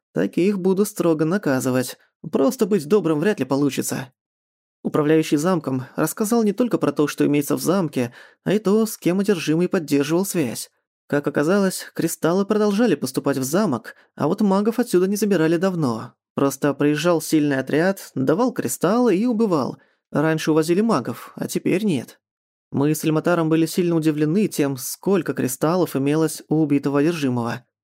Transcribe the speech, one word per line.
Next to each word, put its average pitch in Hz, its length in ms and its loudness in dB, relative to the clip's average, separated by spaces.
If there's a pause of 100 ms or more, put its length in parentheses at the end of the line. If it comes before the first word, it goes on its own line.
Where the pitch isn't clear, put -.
(140)
Таких 190 440 0
буду 185 260 0
строго 165 420 0
наказывать. 131 720 -2 (340)
Просто 262 340 2
быть 180 220 0
добрым 160 320 2
вряд 208 200 0
ли 131 60 -2
получится. 135 640 -2 (720)
Управляющий 156 540 2
замком 143 480 -2 (100)
рассказал 220 480 0
не 202 100 0
только 220 260 0
про 147 120 0
то, 147 160 0
что - 200 -2
имеется 143 280 0
в 127 60 -4
замке, 143 520 -2 (300)
а 170 100 0
и 214 60 0
то, 214 260 2
с - 120 -8
кем 175 220 0
одержимый 175 500 0
поддерживал 156 560 0
связь. - 460 -4 (360)
Как 143 200 -2
оказалось, 180 640 0
кристаллы 170 520 0
продолжали 208 500 2
поступать 135 420 -2
в 131 60 -2
замок, 147 520 -2 (200)
а 135 120 -2
вот 190 140 -2
магов 208 380 2
отсюда 190 280 2
не 208 80 -2
забирали 170 420 2
давно. 143 580 -2 (220)
Просто 139 380 0
приезжал 151 440 2
сильный 147 380 0
отряд, 180 560 -2
давал 175 380 0
кристаллы 214 640 0
и 208 100 0
убывал. 208 540 0 (320)
Раньше 160 400 0
увозили 165 300 4
магов, 175 540 -2
а - 120 -6
теперь 165 360 -2
нет. 156 360 -4 (520)
Мы 143 220 0
с - 100 -4
Эльматаром 160 460 0
были 160 160 2
сильно 170 300 0
удивлены 156 520 2
тем, 139 300 -2
сколько 170 560 -2
кристаллов 147 640 0
имелось 151 520 0
у 156 140 2
убитого 143 380 0
одержимого. 127 640 -2 (180)